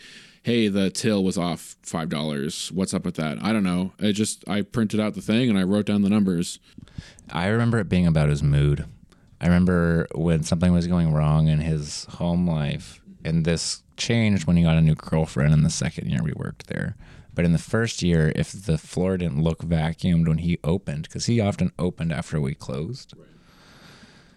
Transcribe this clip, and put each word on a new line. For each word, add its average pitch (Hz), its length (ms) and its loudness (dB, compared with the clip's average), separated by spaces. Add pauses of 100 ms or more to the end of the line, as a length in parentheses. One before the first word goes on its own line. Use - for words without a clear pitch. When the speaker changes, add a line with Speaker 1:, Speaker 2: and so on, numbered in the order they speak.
(420)
Speaker 1:
"Hey, 117 260 0
the 98 220 0
till 104 340 0
was 92 140 -2
off 85 460 -6
five 82 260 -6
dollars. 73 640 -6
What's 92 200 -2
up 92 140 -4
with 90 100 -4
that?" 78 280 -4
I 104 100 -2
don't 107 100 0
know. 92 380 -2
I 107 120 2
just, 104 360 -4
I 101 140 -2
printed 110 360 -2
out 107 140 -2
the 95 80 -10
thing 113 300 0
and 101 80 2
I 95 40 2
wrote 98 220 0
down 104 160 2
the 98 80 2
numbers. 95 480 2 (720)
Speaker 2:
I 85 200 -2
remember 117 280 2
it 98 100 -2
being 90 200 4
about 76 220 4
his 71 120 0
mood. 71 440 2 (540)
I - 60 -4
remember 87 720 4
when 82 260 2
something 90 320 2
was 87 140 2
going 85 260 2
wrong 76 360 4
in 78 100 2
his 78 460 -4
home 87 440 -2
life, 73 500 -4 (240)
and 80 220 0
this - 380 -2 (120)
changed 107 520 0
when 87 100 4
he 85 60 6
got 80 140 4
a 80 40 4
new 78 140 6
girlfriend 78 580 0
in 76 80 6
the - 80 2
second - 400 -4
year - 140 -2
we - 120 -4
worked - 300 -10
there. - 300 -6 (400)
But 87 100 2
in 85 60 4
the 80 80 4
first - 420 -2
year, 82 340 4
if - 160 -4
the - 280 -4
floor 92 380 -2
didn't 80 260 -2
look 80 160 0
vacuumed 82 680 0
when 80 120 0
he 85 240 -2
opened, 80 480 -4
'cause - 160 -8
he 117 120 2
often 101 380 0
opened 85 340 -4
after 78 300 -4
we 69 140 -4
closed, 82 600 -10
Speaker 1:
Right. - 100 -20 (1080)